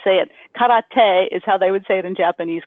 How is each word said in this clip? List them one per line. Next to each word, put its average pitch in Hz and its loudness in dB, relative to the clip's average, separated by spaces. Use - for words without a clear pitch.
say 190 2
it. 165 -2
Karate 226 2
is 185 -6
how 196 0
they 185 0
would 196 -4
say 190 0
it 180 -6
in 185 -8
Japanese. 165 -4